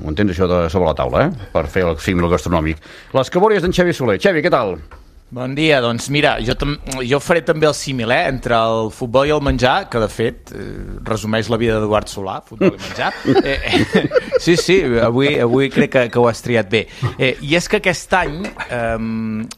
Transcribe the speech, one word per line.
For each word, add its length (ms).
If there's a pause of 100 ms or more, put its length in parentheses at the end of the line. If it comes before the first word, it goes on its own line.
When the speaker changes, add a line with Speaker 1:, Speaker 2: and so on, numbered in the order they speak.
Speaker 1:
Ho 100
entens, 160
això 160
de 240
sobre 220
la 20
taula, 320
eh? 240
Per 160
fer 240
el 80
símil 320
gastronòmic. 480 (400)
Les 160
cabòries 320
d'en 80
Xavi 220
Soler. 260
Xavi, 240
què 60
tal? 240 (540)
Speaker 2:
Bon 240
dia, 240
doncs 320
mira, 220 (100)
jo 160
tam-, 140 (340)
jo 160
faré 240
també 220
el 100
símil, 320
eh, 160
entre 320
el 320
futbol 380
i 20
el 100
menjar, 460
que 160
de 80
fet, 400
eh, 140 (420)
resumeix 420
la 80
vida 220
d'Eduard 320
Solà, 320
futbol 320
i 60
menjar. 320 (160)
Speaker 1:
<laughs> 160
Speaker 2:
Eh, 100
eh, 540 (140)
<laughs> 200
sí, 160
sí, 220 (180)
avui, 400
avui 320
crec 240
que, 160
que 80
ho 80
has 160
triat 260
bé. 120 (340)
Eh, 220 (100)
i 80
és 160
que 80
aquest 400
any, 220 (340)
ehm, 680 (140)